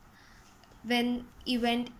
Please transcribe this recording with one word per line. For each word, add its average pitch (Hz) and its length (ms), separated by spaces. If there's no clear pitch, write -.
when 240 420
event 240 420